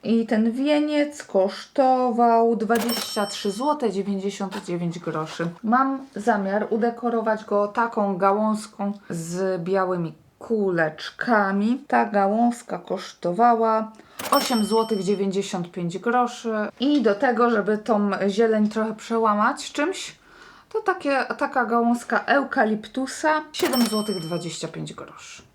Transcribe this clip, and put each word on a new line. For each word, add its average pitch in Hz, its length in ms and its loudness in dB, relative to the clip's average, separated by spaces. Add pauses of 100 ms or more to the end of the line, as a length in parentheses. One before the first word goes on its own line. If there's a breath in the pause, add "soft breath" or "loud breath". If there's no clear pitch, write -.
I 226 220 2
ten 226 260 2
wieniec 294 720 0
kosztował 233 1300 4
dwadzieścia 214 680 -2
trzy - 260 -4
złote 254 400 0
dziewięćdziesiąt 196 720 -4
dziewięć 175 340 -4
groszy. 156 500 -6 (140)
Mam 269 420 0 (100)
zamiar 208 540 0
udekorować 226 760 0
go 208 220 2
taką 208 500 0
gałązką 202 760 0 (180)
z 175 520 -4
białymi 180 520 0 (260)
kuleczkami. 202 1500 0
Ta 233 180 4
gałązka 208 720 0
kosztowała 220 1120 0 (400 loud breath)
osiem 247 340 2
złotych 214 380 0
dziewięćdziesiąt 196 680 -2
pięć 175 260 -6
groszy. 240 560 -2 (260)
I 285 220 2
do 214 140 4
tego, 240 340 2
żeby 214 280 2
tą 208 320 0 (180)
zieleń 214 420 2
trochę 220 260 -2
przełamać 226 760 0
czymś, - 440 -4 (600 loud breath)
to 440 60 -2
takie, 285 440 -2 (120)
taka 285 280 -2
gałązka 233 600 0
eukaliptusa, 262 1160 0 (120)
siedem 247 280 0
złotych 208 380 -2
dwadzieścia 165 480 -6
pięć 156 260 -10
groszy. - 500 -18 (120)